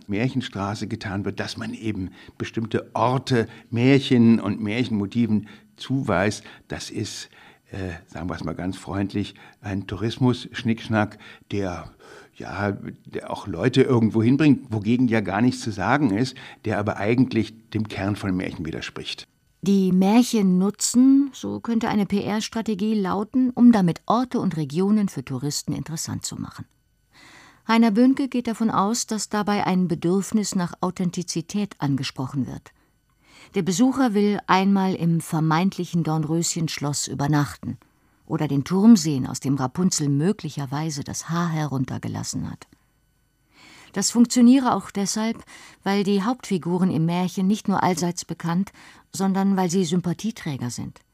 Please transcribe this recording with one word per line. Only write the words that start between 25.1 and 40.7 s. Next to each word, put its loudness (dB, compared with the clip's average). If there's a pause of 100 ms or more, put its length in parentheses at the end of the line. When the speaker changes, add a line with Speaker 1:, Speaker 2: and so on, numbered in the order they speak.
Speaker 2:
Touristen -6
interessant -6
zu -8
machen. -12 (1000)
Heiner 6
Böhnke 4
geht -4
davon -2
aus, 0
dass -6
dabei 0
ein 2
Bedürfnis 0
nach -2
Authentizität -4
angesprochen -4
wird. -14 (840)
Der 0
Besucher 2
will 2
einmal 4
im 0
vermeintlichen 0
Dornröschenschloss -2
übernachten -2 (480)
oder -4
den 0
Turm 8
sehen, -2
aus -8
dem 0
Rapunzel 0
möglicherweise -2